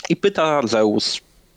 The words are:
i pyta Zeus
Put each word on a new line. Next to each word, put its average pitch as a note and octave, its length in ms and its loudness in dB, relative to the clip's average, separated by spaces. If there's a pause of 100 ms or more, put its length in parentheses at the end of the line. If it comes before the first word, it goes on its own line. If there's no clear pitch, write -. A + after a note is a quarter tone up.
i E3 80 0
pyta D#3+ 500 0
Zeus G#2+ 540 0 (360)